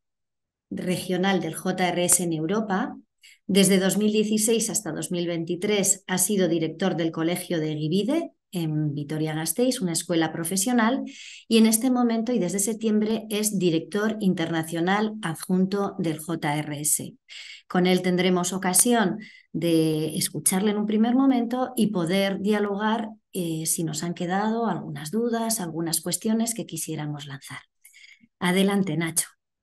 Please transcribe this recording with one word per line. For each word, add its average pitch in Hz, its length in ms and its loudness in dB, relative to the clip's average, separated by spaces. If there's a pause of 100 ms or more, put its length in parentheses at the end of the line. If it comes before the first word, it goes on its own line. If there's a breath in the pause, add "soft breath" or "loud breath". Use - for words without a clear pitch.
(720)
regional 185 680 0
del 156 160 -6
J 185 320 -2
R 175 160 0
S 175 180 2
en 170 100 -2
Europa. 202 640 -2 (520 loud breath)
Desde 190 320 4
dos 190 180 2
mil 214 140 2
dieciséis 214 580 2
hasta 165 220 -4
dos 160 180 -6
mil 175 160 -2
veintitrés 175 800 0
ha 185 120 -2
sido 190 280 2
director 160 480 0
del 165 160 0
Colegio 170 480 -2
de 156 140 -2
Egibide, 202 580 0 (220)
en 151 420 -2
Vitoria-Gasteiz, 156 840 -2
una 175 120 0
escuela 160 400 0
profesional, 226 720 0 (440 loud breath)
y 226 100 6
en 220 80 8
este 226 240 2
momento 240 420 2
y 233 60 2
desde 175 200 0
septiembre 214 720 0
es 214 280 -2
director 190 640 2
internacional 175 1000 0
adjunto 185 760 0
del 160 200 -2
J 156 400 -2
R 147 220 -6
S. - 340 -2 (540 loud breath)
Con 180 180 4
él 185 160 4
tendremos 185 500 2
ocasión 190 640 2 (340 loud breath)
de 160 640 2
escucharle 190 540 0
en 208 80 0
un 214 80 0
primer 220 280 2
momento 254 600 2
y 214 120 4
poder 190 520 0
dialogar, 208 680 0 (240)
eh, 165 340 -4
si 170 180 -2
nos 151 180 -4
han 170 120 -4
quedado 214 520 -2
algunas 156 440 -6
dudas, 226 500 -2
algunas 165 400 -4
cuestiones 220 540 0
que 170 120 -6
quisiéramos 151 600 -8
lanzar. 139 340 -14 (800 loud breath)
Adelante, 190 580 2
Nacho. 165 300 -2 (360)